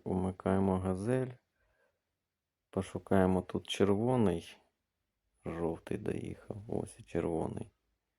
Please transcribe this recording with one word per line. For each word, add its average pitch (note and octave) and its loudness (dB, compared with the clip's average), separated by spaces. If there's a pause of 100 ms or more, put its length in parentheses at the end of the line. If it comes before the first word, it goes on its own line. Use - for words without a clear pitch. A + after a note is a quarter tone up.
умикаємо F#2+ 2
газель. A2 0 (1400)
Пошукаємо F#2 2
тут - -6
червоний. G2+ 2 (880)
Жовтий E2 -4
доїхав. - -8
Ось - -6
і - -20
червоний. - -4 (480)